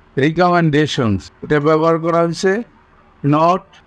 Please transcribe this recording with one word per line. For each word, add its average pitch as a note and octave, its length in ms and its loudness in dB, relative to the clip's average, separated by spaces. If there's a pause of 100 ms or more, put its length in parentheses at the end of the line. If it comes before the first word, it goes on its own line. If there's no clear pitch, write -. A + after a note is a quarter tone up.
(160)
recommendations, D#3 1040 0 (220)
এটা D3 180 0
ব্যবহার D#3+ 380 2
করা E3 220 -2
হয়েছে। F#3+ 420 -2 (600)
Not E3 360 2 (260)